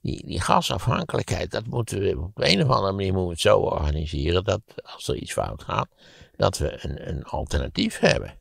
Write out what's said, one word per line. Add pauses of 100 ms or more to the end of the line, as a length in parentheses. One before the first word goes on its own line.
Die,
die
gasafhankelijkheid,
dat
moeten
we
op
een
of
andere
manier,
moeten
we
het
zo
organiseren
dat (220)
als
er
iets
fout
gaat, (480)
dat
we
een,
een
alternatief
hebben.